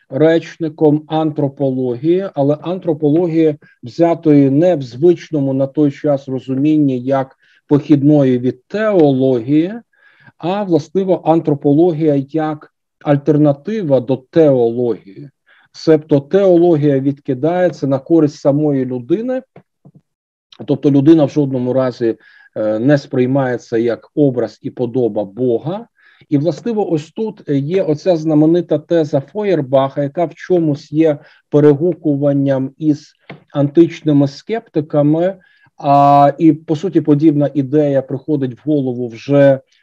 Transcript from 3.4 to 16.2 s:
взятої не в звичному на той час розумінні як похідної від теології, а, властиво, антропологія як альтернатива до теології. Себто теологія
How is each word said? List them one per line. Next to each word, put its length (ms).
взятої 640
не 260
в 60
звичному 720
на 140
той 240
час 360
розумінні 720
як 360
похідної 720
від 280
теології, 1080
а, 240
властиво, 640
антропологія 1040
як 440
альтернатива 960
до 180
теології. 1120
Себто 480
теологія 800